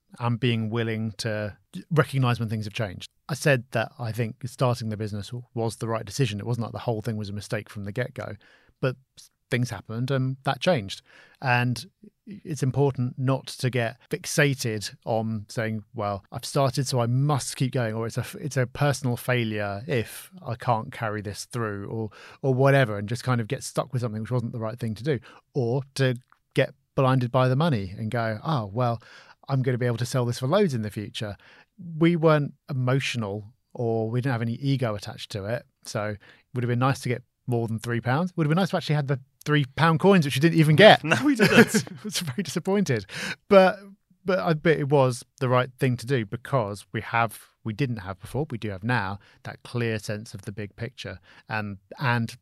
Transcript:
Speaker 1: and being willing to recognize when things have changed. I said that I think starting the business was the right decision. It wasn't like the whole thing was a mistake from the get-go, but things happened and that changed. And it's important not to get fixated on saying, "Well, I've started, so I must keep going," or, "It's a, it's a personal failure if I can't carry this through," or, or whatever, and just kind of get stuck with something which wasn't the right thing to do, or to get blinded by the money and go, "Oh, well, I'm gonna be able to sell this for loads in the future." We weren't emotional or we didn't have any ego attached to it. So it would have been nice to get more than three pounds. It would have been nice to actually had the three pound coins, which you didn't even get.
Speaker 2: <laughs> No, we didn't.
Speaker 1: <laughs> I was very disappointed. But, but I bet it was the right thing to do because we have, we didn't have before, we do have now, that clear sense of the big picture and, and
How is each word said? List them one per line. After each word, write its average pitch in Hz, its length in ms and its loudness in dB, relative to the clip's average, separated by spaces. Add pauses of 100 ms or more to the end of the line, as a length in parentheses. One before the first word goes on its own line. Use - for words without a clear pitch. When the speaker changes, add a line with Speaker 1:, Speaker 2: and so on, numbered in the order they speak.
(180)
Speaker 1:
and 117 200 -2
being 113 320 2
willing 113 480 -2
to 107 380 -4 (340)
recognize 135 500 2
when 117 80 -4
things 107 180 -4
have 107 80 -12
changed. 95 340 -6 (200)
I 156 60 -4
said 139 380 2
that 113 260 -2
I 113 140 -6
think 113 240 -4 (100)
starting 120 420 -2
the 107 80 -4
business 104 360 -8 (220)
was 113 220 -2
the 117 120 -6
right 113 160 -4
decision. 104 360 -2
It 98 60 -8
wasn't 120 200 -2
like 113 60 -10
the 107 80 -8
whole 110 220 -2
thing 113 140 -4
was 104 120 -6
a 101 40 -10
mistake 104 380 -8
from 104 140 -10
the 101 80 -10
get-go, 104 420 -8 (460)
but 131 160 0 (540)
things 123 200 0
happened 117 400 -6
and 131 340 0
that 139 160 -2
changed. 123 420 0 (400)
And 123 420 2 (420)
it's 175 360 -8
important 131 560 0
not 131 280 -2
to - 240 -2
get 117 280 -2 (120)
fixated 127 840 0 (100)
on 110 440 -2
saying, 110 360 -4 (100)
"Well, 101 380 -4
I've - 120 -10
started, 135 420 0
so 127 140 0
I 117 60 2
must 135 500 0
keep 127 160 0
going," 117 220 -2
or, 113 120 -4
"It's 110 100 -6
a, 117 80 -2 (160)
it's 156 160 -6
a 127 100 2
personal 131 500 0
failure 107 680 -2
if 123 440 -4 (160)
I 117 80 -4
can't 117 380 -2
carry 107 300 -6
this 98 240 -10
through," 104 420 -6
or, 110 220 -6 (300)
or 135 140 2
whatever, 135 440 4
and 104 100 -6
just 120 160 -4
kind 123 180 0
of 104 60 -8
get - 140 -4
stuck - 300 -4
with 123 100 -2
something 110 200 -4
which 107 80 -8
wasn't 120 220 -2
the 123 80 -8
right 110 180 -6
thing 113 160 -4
to 107 100 -12
do, 139 140 0 (360)
or 120 280 0 (140)
to 131 200 2 (380)
get - 180 2 (220)
blinded 131 360 2
by 127 180 4
the 131 80 2
money 117 400 0
and 110 140 -4
go, 113 320 -2
"Oh, 151 300 -2
well, 120 300 -2 (460)
I'm 135 140 2
gonna 127 160 0
be 123 80 0
able 120 120 0
to 123 80 -2
sell 127 180 0
this 117 140 -2
for 131 80 -4
loads 185 260 4
in 120 80 -2
the 107 100 -4
future." 101 460 -8 (600)
We 170 180 4
weren't 151 380 4 (160)
emotional 123 840 -2 (220)
or 113 340 -2
we 120 120 -2
didn't 131 120 0
have 113 100 -2
any 117 120 -2
ego 131 400 0
attached - 380 -12
to 98 140 -6
it. 117 200 -4 (180)
So 107 260 -4
it 104 80 -6 (360)
would 123 100 -4
have 117 40 -2
been 120 100 0
nice 131 220 2
to - 80 -6
get 123 140 -2 (240)
more 117 200 0
than 110 140 -2
three 117 200 -2
pounds. 143 300 0
It - 60 -16
would 165 100 2
have 147 40 2
been 160 120 2
nice 180 80 0
to 185 60 -2
actually 160 180 0
had 147 140 0
the 139 100 0 (260)
three 147 200 2 (120)
pound 160 240 4
coins, 190 240 6
which 131 120 -2
you 131 40 -2
didn't 165 200 4
even 156 160 6
get. 190 280 12
Speaker 2:
<laughs> - 0 -
No, 160 200 4
we 285 100 6
didn't. 220 400 8
Speaker 1:
<laughs> - 160 0
I 190 40 -16 (100)
was - 160 -6
very 165 240 -4
disappointed. 175 600 0 (440)
But, 190 320 8 (440)
but 185 140 2
I 175 160 2
bet 156 240 2
it 143 100 -2
was 131 360 4 (160)
the 131 80 0
right 123 200 4 (120)
thing 127 180 2
to 113 80 -12
do 123 180 0
because 104 680 -4
we 113 80 -4
have, 117 400 0 (240)
we 110 80 -4
didn't 123 260 -2
have 95 220 -10
before, 139 300 -6
we 120 80 -8
do 104 120 -6
have 95 140 -10
now, 104 340 -2 (240)
that - 220 -14
clear 117 340 -2
sense 107 340 -10
of 95 100 -12
the 104 100 -10
big 104 240 -10
picture 95 420 -10 (300)
and, 104 300 -6 (200)
and 120 440 0